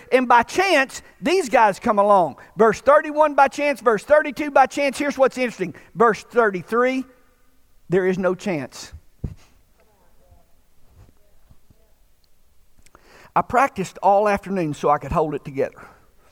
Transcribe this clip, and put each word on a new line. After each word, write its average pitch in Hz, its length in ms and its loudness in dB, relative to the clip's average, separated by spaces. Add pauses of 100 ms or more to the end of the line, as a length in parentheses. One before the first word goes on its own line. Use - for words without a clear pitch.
(100)
and 262 160 2
by 240 160 4
chance, 311 580 0 (200)
these 320 280 -2
guys 214 300 2
come 208 220 -2
along. 190 380 2 (180)
Verse 214 240 2
thirty-one 302 560 2
by 277 100 6
chance, 285 340 -4
verse 214 220 0
thirty-two 302 480 0
by 269 160 4
chance. 285 320 -4
Here's 285 180 -4
what's 254 220 0
interesting. 208 380 -6 (180)
Verse 220 300 0
thirty-three, 233 800 -2 (840)
there 185 160 0
is 185 140 0
no 185 160 -2
chance. 160 580 -10 (4000)
I 175 60 -2
practiced 247 600 -4
all 202 260 2
afternoon 180 460 -4
so 156 160 -2
I 147 80 0
could 135 140 -10
hold 156 240 -2
it - 80 -12
together. 135 420 -8 (460)